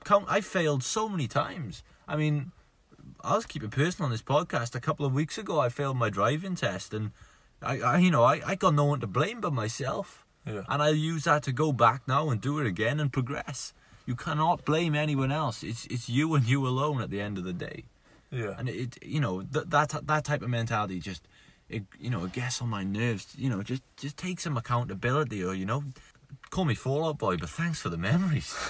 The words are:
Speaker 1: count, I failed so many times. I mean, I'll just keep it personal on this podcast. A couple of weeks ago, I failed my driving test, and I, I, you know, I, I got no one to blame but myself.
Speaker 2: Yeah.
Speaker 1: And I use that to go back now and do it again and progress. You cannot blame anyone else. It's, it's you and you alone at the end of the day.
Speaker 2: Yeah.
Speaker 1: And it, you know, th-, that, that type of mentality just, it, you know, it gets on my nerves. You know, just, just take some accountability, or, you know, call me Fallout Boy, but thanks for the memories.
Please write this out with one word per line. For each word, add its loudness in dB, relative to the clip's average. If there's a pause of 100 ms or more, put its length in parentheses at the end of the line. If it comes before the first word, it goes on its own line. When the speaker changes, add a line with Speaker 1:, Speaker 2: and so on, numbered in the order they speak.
Speaker 1:
count, 4
I 2
failed 0
so -2
many -2
times. -4 (240)
I -6
mean, 0 (680)
I'll 2
just -6
keep -6
it -6
personal 0
on 0
this -4
podcast. 0
A -6
couple -2
of 2
weeks 0
ago, -2
I 4
failed -2
my 2
driving 0
test, -4
and -2 (540)
I, -2
I, 4
you 8
know, 6
I, 6
I -2
got 6
no 6
one 4
to -4
blame 0
but -2
myself. -4 (180)
Speaker 2:
Yeah. -6
Speaker 1:
And 0
I 6
use 2
that 4
to -2
go 2
back 6
now 2
and 0
do -2
it 0
again 0
and 0
progress. -4 (320)
You -4
cannot 0
blame 2
anyone 2
else. -2
It's, -8
it's -6
you 2
and 6
you 2
alone 0
at -4
the -4
end -4
of -6
the -4
day. -8 (480)
Speaker 2:
Yeah. -4
Speaker 1:
And -4
it, -6
you -2
know, 0
th-, -4
that, 0
that 2
type -2
of -6
mentality -2
just, -10 (400)
it, -6 (160)
you -4
know, -2
it -6
gets -4
on -2
my -2
nerves. -2 (100)
You -2
know, -2
just, -6 (120)
just -10
take -6
some -2
accountability, 0
or, -2
you -4
know, -2 (640)
call 0
me 4
Fallout 0
Boy, 0
but -4
thanks -2
for -2
the -4
memories. 2 (140)